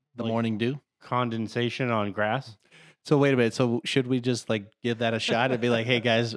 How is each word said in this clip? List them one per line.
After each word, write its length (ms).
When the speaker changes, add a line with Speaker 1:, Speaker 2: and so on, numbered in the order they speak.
Speaker 1:
The 100
Speaker 2:
like, 60
Speaker 1:
morning 280
dew? 200
Speaker 2:
condensation 920
on 220
grass? 460
Speaker 1:
So 140
wait 160
a 20
minute. 160
So 320
should 220
we 140
just, 280
like, 240
give 180
that 120
a 80
shot 300
and 100
be 80
like, 160
"Hey, 160
Speaker 2:
<laughs> 0
Speaker 1:
guys, 360